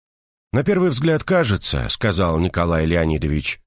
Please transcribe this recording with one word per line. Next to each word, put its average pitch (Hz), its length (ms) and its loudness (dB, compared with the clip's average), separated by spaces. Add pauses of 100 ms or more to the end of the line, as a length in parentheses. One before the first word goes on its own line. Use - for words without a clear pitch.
(520)
"На 135 120 0
первый 185 260 2
взгляд 151 340 0
кажется, — 104 680 0
сказал 87 480 0
Николай 85 460 0
Леонидович, — 78 840 -2